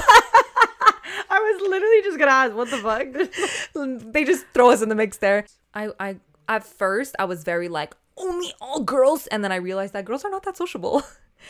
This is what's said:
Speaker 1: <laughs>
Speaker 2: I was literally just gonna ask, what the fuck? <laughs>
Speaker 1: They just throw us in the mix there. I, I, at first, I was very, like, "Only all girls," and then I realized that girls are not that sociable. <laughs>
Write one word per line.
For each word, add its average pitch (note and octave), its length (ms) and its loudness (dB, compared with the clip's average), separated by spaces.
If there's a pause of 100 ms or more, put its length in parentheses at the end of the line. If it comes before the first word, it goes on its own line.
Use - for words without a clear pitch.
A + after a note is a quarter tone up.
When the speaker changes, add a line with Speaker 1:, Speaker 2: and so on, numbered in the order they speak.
Speaker 1:
<laughs> - 40 -8 (1200)
Speaker 2:
I F#4+ 60 4
was G4+ 320 -2
literally G#4 320 4
just F#4+ 160 -4
gonna C#4+ 140 4
ask, C4 220 2
what A#3 160 -6
the B3+ 80 -6
fuck? A3 280 -4 (1000)
<laughs> A3+ 80 -20
Speaker 1:
They D4+ 120 2
just C#4 280 0
throw B3 200 6
us G#3 100 2
in A3 60 -2
the G#3+ 80 -2
mix G#3+ 220 -2
there. G3+ 280 0 (260)
I, G#3 180 -8 (100)
I, G3 160 -8 (320)
at A3 160 -4
first, G3 560 -4
I G3 40 -2
was F3+ 200 -8
very, F3 240 -4
like, D#3 260 -8 (220)
"Only F4+ 440 -8
all D#4 200 -8
girls," C4 480 2
and G#3 160 -4
then F#3+ 80 -2
I F#3 40 -4
realized F#3+ 360 -6
that G3+ 120 -8
girls A3+ 200 -8
are G4+ 60 -6
not F#4+ 140 -8
that - 120 -10
sociable. C#4+ 500 -4
<laughs> - 60 -20 (380)